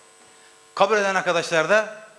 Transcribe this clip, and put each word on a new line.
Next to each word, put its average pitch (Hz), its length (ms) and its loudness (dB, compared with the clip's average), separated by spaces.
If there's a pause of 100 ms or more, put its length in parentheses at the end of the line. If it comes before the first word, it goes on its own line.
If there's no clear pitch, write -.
(760)
Kabul 202 220 2
eden 196 180 0
arkadaşlar 165 540 0
da 208 380 -2 (120)